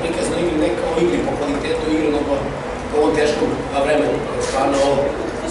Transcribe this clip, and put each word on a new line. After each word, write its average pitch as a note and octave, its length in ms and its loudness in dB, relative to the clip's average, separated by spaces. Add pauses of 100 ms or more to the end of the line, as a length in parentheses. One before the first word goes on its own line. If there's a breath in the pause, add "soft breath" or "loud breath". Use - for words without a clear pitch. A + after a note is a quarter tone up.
prikaz E3 320 -2
na E3+ 100 -2
igri, E3 220 0
ne E3 140 2
kao E3+ 140 -2 (120)
igri - 220 2
po - 120 -2
kvalitetu C#3+ 460 -2 (100)
igre, D#3 220 2
nego E3 180 0 (560)
po - 80 -4
ovom D3+ 200 4
teškom, D3 300 2 (260)
a, - 100 0
vremenu. D3+ 340 2 (300)
Stvarno, C#3 280 0 (100)
ovo - 100 2 (540)